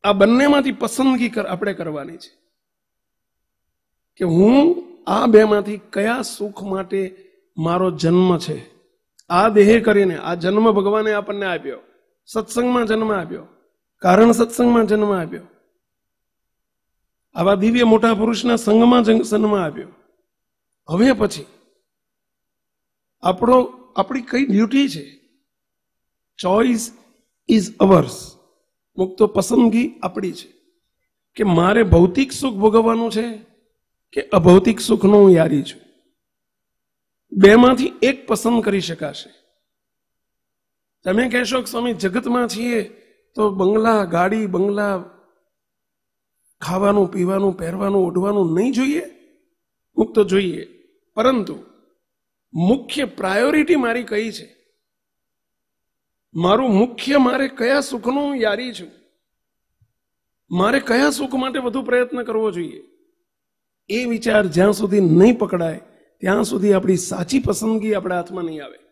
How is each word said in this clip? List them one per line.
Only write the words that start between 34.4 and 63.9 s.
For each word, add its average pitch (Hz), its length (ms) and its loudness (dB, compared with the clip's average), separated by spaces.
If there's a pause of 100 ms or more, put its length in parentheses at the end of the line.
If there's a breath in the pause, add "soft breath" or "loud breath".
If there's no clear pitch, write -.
સુખનો 208 380 2
હું 196 120 8
યારી 156 320 2
છું. - 180 -14 (1500)
બેમાંથી 240 600 6 (100)
એક 262 240 -2
પસંદ 233 360 -2
કરી 202 180 -2
શકાશે. 160 500 -12 (1700)
તમે 220 240 0
કહેશો 247 320 -2
કે - 60 -12
સ્વામી 240 260 -6
જગતમાં 233 560 -2
છીએ 233 340 -6 (520)
તો 214 160 0
બંગલા, 208 540 0
ગાડી, 190 420 -2
બંગલા, 196 580 -4 (1600)
ખાવાનું, 190 520 0
પીવાનું, 190 440 -2
પહેરવાનું, 190 500 -2
ઓઢવાનું 180 480 -2
નહીં 226 180 0
જોઈએ? 277 300 -2 (920)
મુક્ત 220 240 0
જોઈએ, 190 680 -4 (260)
પરંતુ 220 500 -4 (880)
મુખ્ય 254 500 -2
પ્રાયોરિટી 277 720 0
મારી 240 260 -2
કઈ 214 300 -6
છે? - 280 -20 (1700)
મારું 202 400 0
મુખ્ય, 247 420 0
મારે 262 320 0
કયા 269 320 -2
સુખનો 269 400 -6
હું 285 160 -6
યારી 226 360 -4
છું? 180 180 -18 (1600)
મારે 214 300 0
કયા 254 300 0
સુખ 277 240 -8
માટે 262 240 -4
વધુ 247 240 -6
પ્રયત્ન 247 400 -2
કરવો 220 280 -4
જોઈએ? 165 320 -10 (1080)
એ 233 160 -4